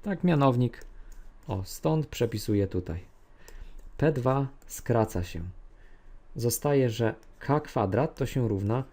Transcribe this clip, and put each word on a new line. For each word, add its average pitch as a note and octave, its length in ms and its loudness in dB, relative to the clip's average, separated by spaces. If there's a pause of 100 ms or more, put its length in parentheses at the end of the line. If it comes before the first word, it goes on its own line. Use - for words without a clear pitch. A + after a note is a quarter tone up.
Tak, G3 220 -4
mianownik. C3+ 600 4 (600)
O, G2 160 -2
stąd D#3 440 0
przepisuję G#2 600 0
tutaj. F2+ 360 -4 (920)
P C#3+ 140 4
dwa C3+ 360 2 (200)
skraca A2+ 560 0
się. E2 180 -8 (960)
Zostaje, C3 540 2
że A2 260 0 (240)
K D3 200 2
kwadrat A#2+ 560 0
to C3+ 100 -2
się C3 220 0
równa G#2+ 460 0